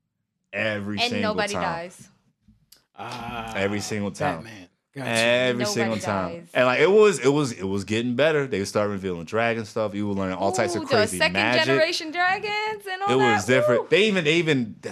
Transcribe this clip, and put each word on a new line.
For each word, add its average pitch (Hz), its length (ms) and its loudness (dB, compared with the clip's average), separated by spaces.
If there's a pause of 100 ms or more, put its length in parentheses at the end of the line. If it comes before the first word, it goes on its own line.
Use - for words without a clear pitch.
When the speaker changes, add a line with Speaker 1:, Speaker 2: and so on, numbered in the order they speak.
(520)
Speaker 1:
Every 104 480 -4
Speaker 2:
And 240 100 0
Speaker 1:
single 104 240 -2
Speaker 2:
nobody 208 200 -2
Speaker 1:
time. 180 80 -2
Speaker 2:
dies. 175 460 -8 (880)
Speaker 3:
Ah, 113 600 -10
Speaker 1:
Every 101 240 0
single 101 320 -4
time. 92 320 -2
Speaker 3:
Batman. - 240 -18 (260)
Gotcha. 131 160 -8
Speaker 1:
Every 120 540 2
Speaker 2:
Nobody - 100 -4
Speaker 1:
single 113 240 0
time. 98 300 -2 (140)
Speaker 2:
dies. - 120 -20
Speaker 1:
And, 127 120 4
like, 127 120 2
it 151 120 6
was, 208 280 6
it 123 100 -2
was, 143 220 2
it 92 140 -8
was 98 180 -2
getting 117 320 -2
better. 143 320 2
They 101 180 -2
started 104 280 0
revealing 92 320 -6
dragon 113 400 0
stuff. 107 280 -4
You 104 140 -4
were 101 80 -2
learning 95 220 -2
all 98 160 0
types 110 240 0
of - 60 -4
Speaker 2:
Ooh, - 40 -10
Speaker 1:
crazy 214 320 2
Speaker 2:
the 208 60 2
second 190 80 0
Speaker 1:
magic. 220 320 2
Speaker 2:
generation 320 480 0
dragons 415 760 -2
and 381 140 -8
all 392 80 -2
Speaker 1:
It 131 60 2
was - 300 2
Speaker 2:
that. - 80 2
Speaker 1:
different. 123 280 2
Speaker 2:
Woo! - 80 -14
Speaker 1:
They 180 160 6
even, 190 160 0
they 156 140 2
even 139 400 0 (160)